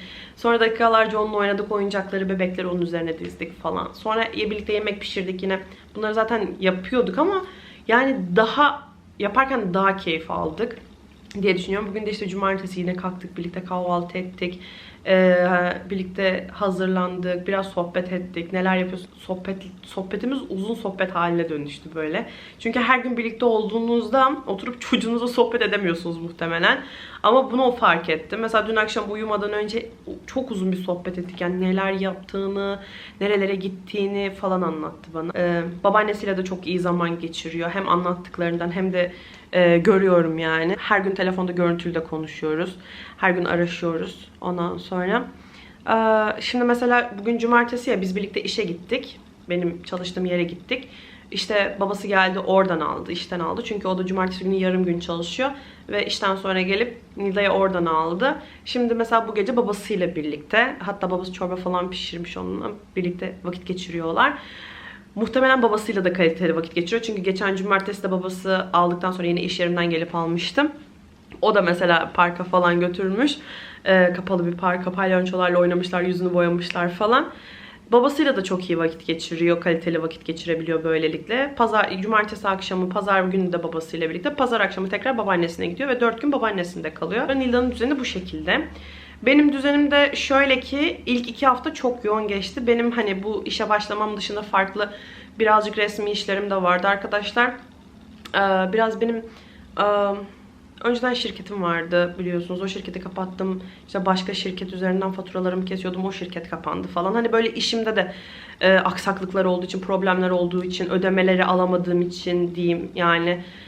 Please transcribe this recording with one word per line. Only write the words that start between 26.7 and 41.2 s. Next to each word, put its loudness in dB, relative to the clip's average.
Ama 6
bunu 4
fark 4
ettim. -4
Mesela 2
dün 0
akşam 0
uyumadan -2
önce -4
çok -4
uzun 0
bir -2
sohbet -6
ettik. -8
Yani 0
neler 2
yaptığını, -4
nerelere 2
gittiğini -4
falan 0
anlattı -6
bana. -4
Ee, 2
babaannesiyle 2
de -2
çok -8
iyi 0
zaman 0
geçiriyor. -6
Hem -2
anlattıklarından 0
hem -2
de, 2
e, 8
görüyorum 6
yani. 0
Her 2
gün 0
telefonda 0